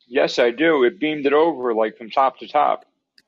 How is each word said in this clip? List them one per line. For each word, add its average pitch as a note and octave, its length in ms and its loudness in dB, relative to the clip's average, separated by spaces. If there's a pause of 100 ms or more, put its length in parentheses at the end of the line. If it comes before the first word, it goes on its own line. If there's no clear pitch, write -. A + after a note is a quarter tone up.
Yes, C#3+ 320 -2
I A#2+ 120 2
do. C#3+ 340 2
It A#2 140 0
beamed D3+ 280 -4
it C#3 80 2
over, C#3 400 0
like, A2 240 -2
from A2 120 -18
top C3+ 280 0
to G#2+ 100 -18
top. C#3 380 -2 (420)